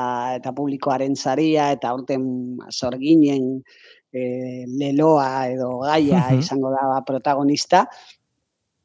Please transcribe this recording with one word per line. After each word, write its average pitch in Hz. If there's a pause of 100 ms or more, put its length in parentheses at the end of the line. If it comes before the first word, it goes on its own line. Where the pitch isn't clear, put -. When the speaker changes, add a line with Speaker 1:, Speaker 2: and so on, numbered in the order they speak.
(360)
Speaker 1:
eta 127
publikoaren 135
saria, 147
eta 127
aurten 127 (120)
Sorginen, 135 (500)
e, 127
leloa 139
edo 127
gaia 151
Speaker 2:
Mhm. 131
Speaker 1:
izango 135
da, 135
ba, 131
protagonista. 143 (960)